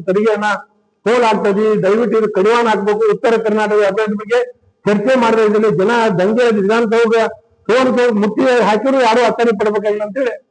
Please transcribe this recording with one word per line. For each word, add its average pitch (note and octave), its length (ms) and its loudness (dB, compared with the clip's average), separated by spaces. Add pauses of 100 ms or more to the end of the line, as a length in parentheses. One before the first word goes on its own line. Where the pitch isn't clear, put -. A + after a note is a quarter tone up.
ತೆರಿಗೆಯನ್ನ G#3 380 0 (600)
ಪೋಲ್ A#3+ 200 2
ಆಗ್ತದೆ. G#3+ 580 0
ದಯವಿಟ್ಟು A3 360 0
ಇದು G#3+ 140 0
ಕಡಿವಾಣ A3+ 340 2
ಹಾಕ್ಬೇಕು. G#3 460 0
ಉತ್ತರ A3+ 300 0
ಕರ್ನಾಟಕದ G#3 440 0
ಅಭಿವೃದ್ಧಿ G3+ 280 -2
ಬಗ್ಗೆ A3 500 -4 (240)
ಚರ್ಚೆ G#3 300 0
ಮಾಡಿದ್ರೆ A3+ 280 2
ಇದರಲ್ಲಿ G#3+ 320 0
ಜನ G3 120 0 (280)
ದಂಗೆ A3 420 0
ವಿಧಾನಸೌಧ A3+ 560 0 (540)
ಸುವರ್ಣಸೌಧ A#3+ 420 2
ಮುತ್ತಿ A3 500 0
ಹಾಕಿದ್ರು A3 380 0
ಯಾರು A#3+ 240 2
ಅಚ್ಚರಿ A3+ 340 0
ಪಡ್ಬೇಕಾಗಿಲ್ಲ G#3 440 -2
ಅಂತೇಳಿ G#3+ 480 -6